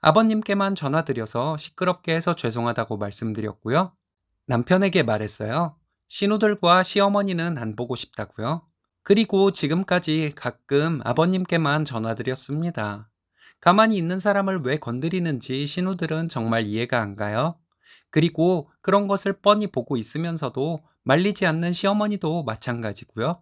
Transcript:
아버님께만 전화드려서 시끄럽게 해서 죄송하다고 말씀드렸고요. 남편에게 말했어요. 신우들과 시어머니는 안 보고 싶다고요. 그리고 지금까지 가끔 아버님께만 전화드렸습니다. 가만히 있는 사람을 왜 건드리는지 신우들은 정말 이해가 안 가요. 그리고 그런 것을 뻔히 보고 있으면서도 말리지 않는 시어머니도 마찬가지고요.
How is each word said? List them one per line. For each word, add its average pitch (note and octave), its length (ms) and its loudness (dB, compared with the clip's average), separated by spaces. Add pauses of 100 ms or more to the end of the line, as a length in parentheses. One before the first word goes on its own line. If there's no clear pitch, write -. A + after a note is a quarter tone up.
아버님께만 G3 720 4
전화드려서 C#3+ 800 -2
시끄럽게 F3+ 560 -4
해서 E3 220 0
죄송하다고 A#2 600 -4
말씀드렸고요. A2 920 -4 (540)
남편에게 F3+ 560 2
말했어요. A2+ 720 -2 (320)
신우들과 G3+ 760 4
시어머니는 G3 760 2
안 A2 180 -4
보고 B2 200 -4
싶다고요. A#2 720 -6 (400)
그리고 G3+ 420 4
지금까지 D#3+ 840 0
가끔 C#3+ 680 -2
아버님께만 D#3+ 800 0
전화드렸습니다. A#2+ 1300 -4 (500)
가만히 G#3+ 380 4
있는 F3 220 -2
사람을 G3 420 0
왜 C3 160 0
건드리는지 C#3+ 880 -4
신우들은 E3 640 -4
정말 A2+ 380 0
이해가 A#2 340 0
안 G2+ 140 -4
가요. A2 400 -2 (560)
그리고 E3 580 2 (120)
그런 G3+ 260 2
것을 G3 260 0
뻔히 G#3 340 4
보고 - 300 -2
있으면서도 D3+ 880 -4 (160)
말리지 F3+ 460 2
않는 E3+ 260 0
시어머니도 G3 720 0
마찬가지고요. A2+ 1000 -4